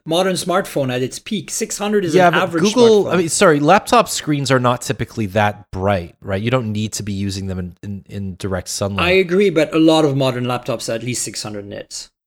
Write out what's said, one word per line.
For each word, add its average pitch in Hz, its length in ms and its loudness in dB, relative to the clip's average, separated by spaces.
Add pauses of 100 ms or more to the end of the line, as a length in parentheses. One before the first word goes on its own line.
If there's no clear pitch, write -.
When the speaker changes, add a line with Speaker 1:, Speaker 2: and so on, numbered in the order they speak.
Speaker 1:
modern 180 300 0
smartphone 175 580 -2
at 127 80 -2
its 123 180 -6
peak. - 320 -8
Six - 260 -6
hundred 208 280 0
is 156 100 0
Speaker 2:
yeah, 180 120 8
Speaker 1:
an 170 60 4
Speaker 2:
but 170 100 2
Speaker 1:
average 170 200 -2
Speaker 2:
Google, 214 400 6
Speaker 1:
smartphone. 123 100 -2
Speaker 2:
I 170 40 2
mean, 170 120 0
sorry, 160 300 4
laptop 190 480 4
screens 143 420 -2
are 131 120 4
not 123 200 0
typically 113 460 -6
that 104 440 0
bright, 95 500 -2
right? 98 200 -4
You 117 100 -2
don't 123 200 -2
need 107 220 -4
to - 100 -8
be 104 80 -6
using 98 360 -4
them 92 120 -6
in, 90 240 -10
in, 101 240 -10
in 98 300 -10
direct 92 320 -6
sunlight. 101 360 -2
Speaker 1:
I 175 60 2
agree, 190 380 2
but 156 240 0
a 160 60 2
lot 160 260 6
of 139 100 2
modern 127 300 -2
laptops 120 440 -6
are 117 40 -2
at 113 100 -6
least 120 200 -6
six 104 200 -10
hundred 104 220 -10
nits. - 460 -14 (160)